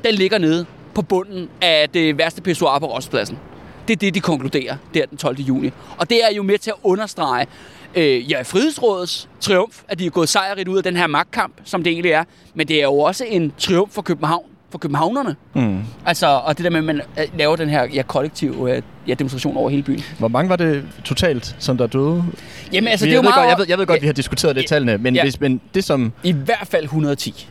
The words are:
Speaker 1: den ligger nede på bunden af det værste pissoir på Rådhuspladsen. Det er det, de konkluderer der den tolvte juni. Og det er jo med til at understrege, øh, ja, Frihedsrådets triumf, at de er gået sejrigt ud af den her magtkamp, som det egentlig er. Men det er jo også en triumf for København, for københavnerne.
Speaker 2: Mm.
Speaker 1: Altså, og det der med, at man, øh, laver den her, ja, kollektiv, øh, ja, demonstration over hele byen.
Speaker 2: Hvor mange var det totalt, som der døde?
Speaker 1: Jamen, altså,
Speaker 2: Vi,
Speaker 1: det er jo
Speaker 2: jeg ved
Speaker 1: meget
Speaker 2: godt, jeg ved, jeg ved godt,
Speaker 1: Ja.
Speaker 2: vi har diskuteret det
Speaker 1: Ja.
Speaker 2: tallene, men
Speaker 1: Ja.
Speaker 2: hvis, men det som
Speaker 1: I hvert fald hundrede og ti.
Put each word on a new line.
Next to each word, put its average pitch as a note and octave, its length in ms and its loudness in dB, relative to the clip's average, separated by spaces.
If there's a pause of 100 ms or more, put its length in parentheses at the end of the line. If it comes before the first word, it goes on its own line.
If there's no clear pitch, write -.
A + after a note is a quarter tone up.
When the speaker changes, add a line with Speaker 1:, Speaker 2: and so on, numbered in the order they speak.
Speaker 1:
den A3+ 100 2
ligger F#3+ 220 2
nede E3+ 280 2 (280)
på G#3+ 80 0
bunden F#3 480 -4 (120)
af D#3 320 4
det D#3 240 2
værste E3 240 -2
pissoir C#3+ 380 0
på D#3+ 60 -4
Rådhuspladsen. A#2+ 520 -4 (500)
Det A3+ 60 2
er F3+ 40 2
det, G3 180 0
de - 40 0
konkluderer C3+ 560 -2 (180)
der C#3 120 2
den C#3+ 120 -18
tolvte C#3 260 -2
juni. C3 260 0 (280)
Og E3 120 -2
det G3 140 4
er G#3+ 120 2
jo G3+ 80 -4
med G3 140 2
til A3 120 -6
at G#3 140 -4
understrege, F3+ 640 0 (480)
øh, C#3 360 2
ja, C3+ 100 -2
Frihedsrådets G3 880 -2 (100)
triumf, G3+ 480 0
at F3 120 -6
de F3+ 60 -4
er E3 40 -2
gået D#3+ 200 0
sejrigt F#3+ 400 -2
ud F#3+ 80 0
af F3 60 0
den F3+ 120 -2
her F3 120 2
magtkamp, E3+ 460 -2 (100)
som F3+ 200 -4
det F3 80 2
egentlig E3+ 200 0
er. D#3 120 4 (300)
Men D#3 140 -4
det D#3 100 2
er C#3+ 60 4
jo C#3+ 160 4
også F#3 300 2
en E3+ 280 0
triumf F#3+ 360 0
for G#3 80 -6
København, E3 420 0 (280)
for E3+ 60 -14
københavnerne. F3 580 -2 (180)
Speaker 2:
Mm. G2+ 260 0 (260)
Speaker 1:
Altså, E3+ 220 2 (180)
og D#3 120 0
det E3+ 60 -6
der F3 60 0
med, E3 100 0
at D#3 60 -2
man, D3+ 160 -2 (180)
øh, D#3 60 0 (120)
laver D#3 180 2
den D#3+ 140 -2
her, D3 140 2 (100)
ja, C3+ 80 0
kollektiv, C3+ 680 -2
øh, B2 120 0 (260)
ja, B2 60 0
demonstration C3 440 -4
over B2 120 0
hele C#3 140 0
byen. C3+ 200 -4 (160)
Speaker 2:
Hvor A2+ 80 0
mange C#3 220 0
var F3+ 60 2
det D#3 280 0 (220)
totalt, C#3 540 -2
som B2+ 180 -2
der A#2+ 100 2
døde? D3 360 0 (500)
Speaker 1:
Jamen, G#3+ 140 2
altså, G#3+ 180 0
Speaker 2:
Vi, - 60 4
Speaker 1:
det B3 60 6
er B3+ 40 6
jo - 0 -
Speaker 2:
jeg B3 60 4
ved - 20 8
Speaker 1:
meget B3 60 6
Speaker 2:
godt, - 140 6
jeg - 80 4
ved, G3 120 2
jeg F3+ 80 2
ved F#3+ 80 0
godt, E3 120 4
Speaker 1:
Ja. C#3 40 0
Speaker 2:
vi C#3+ 60 -2
har D3 60 2
diskuteret C3+ 420 0
det C3 60 0
Speaker 1:
Ja. - 60 -4
Speaker 2:
tallene, B2 300 2
men B2 180 2
Speaker 1:
Ja. E3+ 80 4
Speaker 2:
hvis, C3 180 -2
men C3 200 0 (120)
det F#3+ 100 0
som B2 280 0 (120)
Speaker 1:
I F3 80 2
hvert F#3+ 380 -2
fald D#3+ 180 0
hundrede D3+ 240 0
og C#3 60 -2
ti. - 340 -10